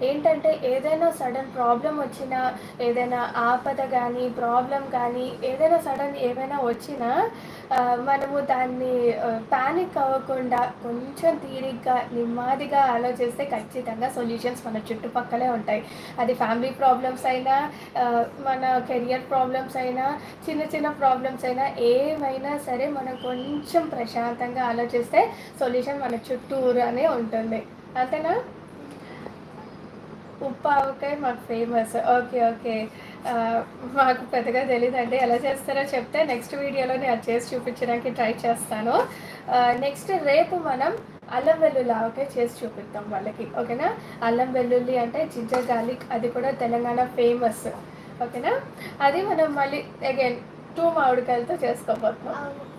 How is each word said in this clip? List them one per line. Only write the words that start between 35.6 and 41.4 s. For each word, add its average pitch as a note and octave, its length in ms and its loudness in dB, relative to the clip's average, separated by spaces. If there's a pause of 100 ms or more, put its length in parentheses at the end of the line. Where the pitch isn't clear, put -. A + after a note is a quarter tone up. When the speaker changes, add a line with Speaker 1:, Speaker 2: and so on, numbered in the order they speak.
Speaker 1:
చెప్తే C#4 420 0
నెక్స్ట్ B3+ 320 -4
వీడియోలో C4+ 400 0
నేను B3+ 160 0
అది A3+ 200 -2
చేసి A#3+ 240 0
చూపించడానికి A#3+ 540 -2
ట్రై A3+ 260 0 (100)
చేస్తాను. A#3 480 0 (580)
ఆ, B3 280 6
నెక్స్ట్ C#4 320 -4 (120)
రేపు D#4+ 320 4
మనం D#4 420 0 (340)
అల్లం C#4 280 4